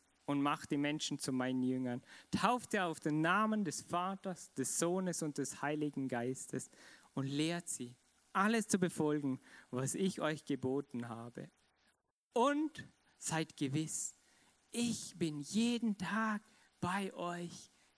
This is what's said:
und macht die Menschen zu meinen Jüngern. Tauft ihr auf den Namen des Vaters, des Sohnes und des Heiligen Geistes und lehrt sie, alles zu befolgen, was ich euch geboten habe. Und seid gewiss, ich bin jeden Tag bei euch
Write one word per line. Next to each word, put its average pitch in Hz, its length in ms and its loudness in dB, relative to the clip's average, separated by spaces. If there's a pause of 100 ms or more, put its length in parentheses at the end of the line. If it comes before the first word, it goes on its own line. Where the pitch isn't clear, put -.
(260)
und 143 160 2
macht 147 300 0
die 147 60 2
Menschen 147 420 0
zu - 120 -2
meinen 127 320 2
Jüngern. 127 400 0 (280)
Tauft 233 420 2
ihr 190 120 4
auf 160 140 -2
den 156 220 2
Namen 214 420 4
des 147 180 -4
Vaters, 185 720 -4
des - 260 0
Sohnes 180 420 0
und 151 160 -2
des - 240 -4
Heiligen 147 460 0
Geistes 127 640 -2 (440)
und 135 140 -2
lehrt 160 420 0
sie, 123 260 -6 (400)
alles 214 320 4
zu 190 120 4
befolgen, 151 600 2 (300)
was 131 240 -2
ich 190 260 0
euch 156 240 0
geboten 131 640 -2
habe. 117 440 -10 (800)
Und 285 540 2 (320)
seid 160 380 0
gewiss, 147 580 -2 (560)
ich 233 480 -2
bin 151 220 0
jeden 226 580 2
Tag 208 420 0 (380)
bei 185 340 -2
euch 175 580 -6 (260)